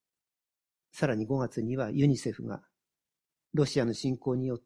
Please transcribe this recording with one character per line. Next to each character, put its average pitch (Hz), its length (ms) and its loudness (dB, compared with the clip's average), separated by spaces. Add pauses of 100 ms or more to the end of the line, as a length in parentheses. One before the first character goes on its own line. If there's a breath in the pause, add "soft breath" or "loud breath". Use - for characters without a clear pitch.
(920)
さ - 140 -2
ら 131 80 2
に 107 120 -2
五 135 120 0
月 123 240 -4
に 120 140 -2
は 120 140 -2
ユ 135 160 4
ニ 139 100 6
セ 123 140 -4
フ - 160 -8
が 104 160 -8 (920)
ロ 147 140 4
シ - 140 0
ア 120 40 4
の 117 100 0
侵 131 220 -2
攻 127 200 -2
に 127 100 -2
よ 123 100 -2
っ - 100 -12